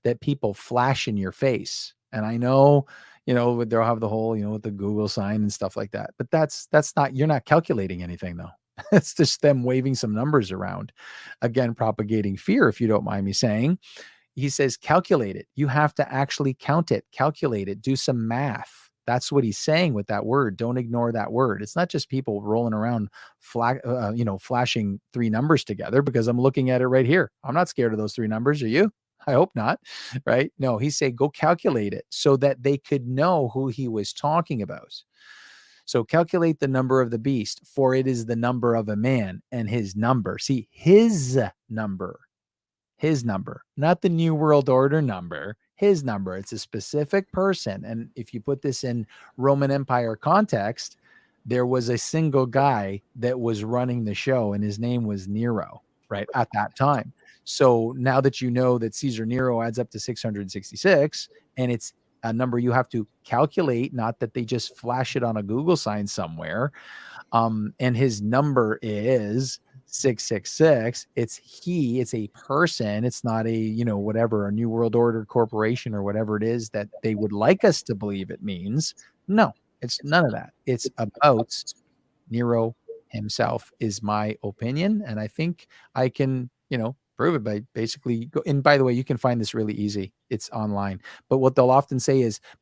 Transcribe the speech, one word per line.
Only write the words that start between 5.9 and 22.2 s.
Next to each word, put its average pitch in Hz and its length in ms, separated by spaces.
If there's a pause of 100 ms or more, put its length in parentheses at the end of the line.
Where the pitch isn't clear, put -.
that. - 260
But 123 140
that's, 156 400
that's 151 240
not, 139 200
you're 139 120
not 143 180
calculating 98 580
anything, 87 340
though. 87 140 (180)
<laughs> - 240
It's - 220
just - 280
them 135 200
waving 127 320
some 110 200
numbers 120 360
around. 95 420 (500)
Again, 120 320
propagating 107 600
fear, 196 320
if - 120
you 120 60
don't 107 180
mind 101 200
me 98 80
saying. 120 460 (560)
He 139 140
says, 135 280
"Calculate 151 580
it." - 200
You 143 120
have 147 280
to - 180
actually 135 400
count 160 380
it, 104 200
calculate 131 580
it, 101 120
do 131 140
some 123 320
math. 120 600 (180)
That's 123 240
what 139 120
he's 107 140
saying 165 360
with 104 140
that 104 180
word. 113 320
Don't 120 200
ignore 120 360
that 107 180
word. 113 300
It's 104 140
not 175 140
just 143 200
people 120 320